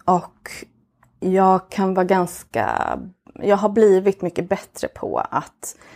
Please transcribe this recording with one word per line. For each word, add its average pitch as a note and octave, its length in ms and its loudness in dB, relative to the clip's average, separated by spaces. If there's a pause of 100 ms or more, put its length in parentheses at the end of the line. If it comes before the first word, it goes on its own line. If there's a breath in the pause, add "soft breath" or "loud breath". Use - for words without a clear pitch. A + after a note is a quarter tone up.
och - 460 -4 (680)
jag F#3 500 2
kan F#3+ 240 -2
vara F#3 120 2
ganska, - 920 -2 (360)
jag G3+ 240 2
har G#3 120 0
blivit G3+ 520 4
mycket F3+ 280 -6
bättre - 380 -6
på - 300 -8 (120)
att - 460 -8 (200 loud breath)